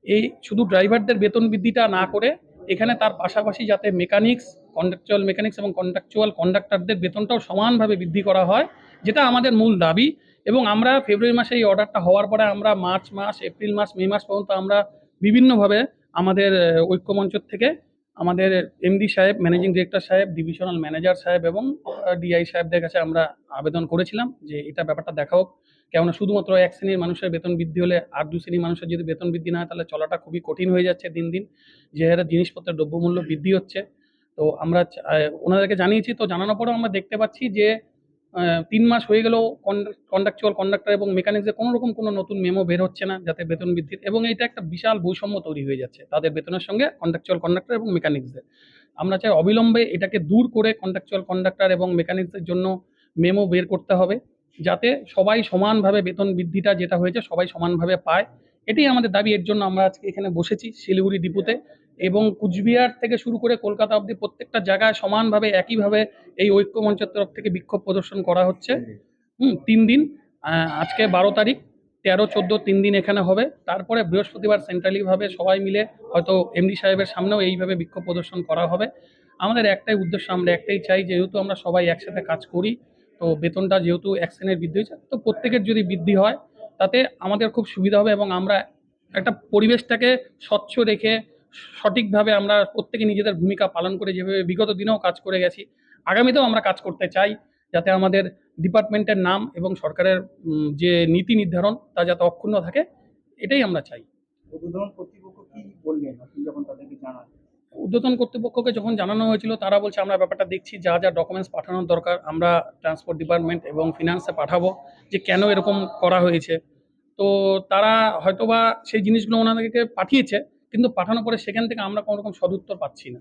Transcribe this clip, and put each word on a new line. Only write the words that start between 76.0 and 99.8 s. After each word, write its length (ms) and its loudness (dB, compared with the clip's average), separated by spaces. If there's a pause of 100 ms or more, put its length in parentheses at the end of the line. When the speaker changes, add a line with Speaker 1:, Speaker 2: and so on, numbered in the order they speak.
Speaker 1:
হয়তো 420 0
এমডি 200 0
সাহেবের 300 0
সামনেও 360 -2
এইভাবে 340 -2
বিক্ষোভ 280 -10
প্রদর্শন 380 -6
করা 260 -2
হবে। 200 -2 (520)
আমাদের 260 0
একটাই 300 0
উদ্দেশ্য, 360 -4
আমরা 200 0
একটাই 280 -2
চাই, 240 0
যেহেতু 360 -2
আমরা 160 -4
সবাই 320 0
একসাথে 340 -4
কাজ 240 -6
করি, 300 -2 (440)
তো 160 0
বেতনটা 440 0
যেহেতু 360 0
এক 180 -4
শ্রেণীর 240 -2
বৃদ্ধি 220 -4
হয়েছে, 160 -6 (140)
তো 80 -6
প্রত্যেকের 460 0
যদি 200 0
বৃদ্ধি 320 0
হয় 220 4 (400)
তাতে 280 2 (140)
আমাদের 300 0
খুব 160 -2
সুবিধা 340 2
হবে 120 4
এবং 200 0
আমরা 340 0 (480)
একটা 180 0 (200)
পরিবেশটাকে 640 2 (240)
স্বচ্ছ 380 -2
রেখে 400 0 (340)
সঠিকভাবে 800 0
আমরা 320 2
প্রত্যেকে 400 -6
নিজেদের 280 0
ভূমিকা 340 0
পালন 300 -4
করে 160 -6
যেভাবে 300 -2
বিগত 260 -2
দিনেও 280 -2
কাজ 220 -4
করে 200 -4
গেছি, 260 -2 (400)
আগামীতেও 360 4
আমরা 200 2
কাজ 200 -2
করতে 260 -6
চাই, 280 0 (380)
যাতে 180 2
আমাদের 320 2 (380)
ডিপার্টমেন্টের 560 0
নাম 380 -2
এবং 200 -4
সরকারের, 440 0